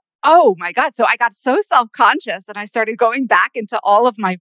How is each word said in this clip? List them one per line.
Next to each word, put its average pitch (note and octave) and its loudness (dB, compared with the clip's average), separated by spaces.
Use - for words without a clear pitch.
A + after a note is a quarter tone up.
"Oh D#4+ 4
my F3 -10
God." C#4 -4
So A#3 -2
I A#3 0
got A#3 -4
so C4+ -2
self-conscious A3+ -2
and G#3 -16
I G#3 -12
started A3 -4
going A#3+ -2
back G#3 2
into A3+ -8
all G#3 2
of A#3 -2
my F#3 -2